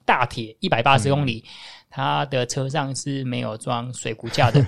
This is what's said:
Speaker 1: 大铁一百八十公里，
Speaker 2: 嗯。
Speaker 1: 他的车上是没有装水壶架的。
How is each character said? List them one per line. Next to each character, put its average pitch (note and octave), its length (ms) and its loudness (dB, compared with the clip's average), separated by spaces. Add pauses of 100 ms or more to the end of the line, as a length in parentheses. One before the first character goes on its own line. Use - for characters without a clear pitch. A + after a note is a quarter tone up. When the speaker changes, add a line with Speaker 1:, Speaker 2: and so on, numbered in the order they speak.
Speaker 1:
大 C3+ 220 2
铁 A2 320 -8
一 F#3 100 -4
百 A#2 140 2
八 C#3 160 6
十 A2+ 100 2
公 C#3+ 160 2
里， A2+ 220 -4
Speaker 2:
嗯。 - 40 -20 (380)
Speaker 1:
他 C#3+ 380 -2
的 C3 180 -2
车 C3+ 240 -4
上 C3+ 280 -4
是 C#3 260 -6
没 B2 160 -4
有 A#2 200 -6
装 B2 360 -6
水 - 180 -8
壶 A2+ 180 -10
架 B2+ 200 4
的。 C#3+ 180 6